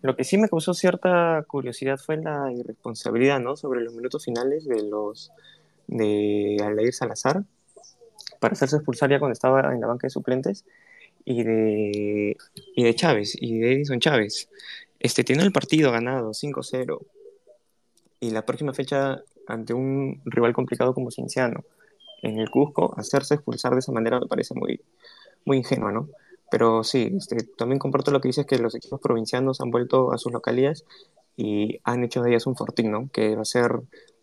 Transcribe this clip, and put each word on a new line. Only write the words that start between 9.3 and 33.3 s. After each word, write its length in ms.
estaba 400
en 60
la 80
banca 200
de 40
suplentes, 540
y 200
de, 920
y 80
de 120
Chávez, 440
y 200
de 160
Edison 260
Chávez. 480
Este, 240
tiene 200
el 100
partido 360
ganado, 440
cinco 300
cero, 360
y 120
la 140
próxima 280
fecha 500
ante 260
un 520
rival 280
complicado 400
como 180
Cienciano, 520
en 180
el 100
Cusco, 480
hacerse 380
expulsar 380
de 60
esa 120
manera 280
me 80
parece 260
muy, 280
muy 120
ingenuo, 340
¿no? 180
Pero 340
sí, 340
este, 200
también 220
comparto 320
lo 100
que 80
dices, 160
que 140
los 160
equipos 260
provincianos 580
han 120
vuelto 420
a 40
sus 140
localías 540
y 480
han 200
hecho 180
de 80
ellas 180
un 80
fortín, 360
¿no? 200
Que 240